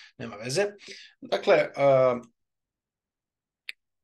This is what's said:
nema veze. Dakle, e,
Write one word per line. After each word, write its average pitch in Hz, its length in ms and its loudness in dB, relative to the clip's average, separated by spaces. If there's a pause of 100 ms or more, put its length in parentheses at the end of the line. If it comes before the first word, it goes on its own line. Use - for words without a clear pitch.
(180)
nema 117 180 -14
veze. 131 300 -4 (560)
Dakle, - 340 0
e, 151 140 2 (2250)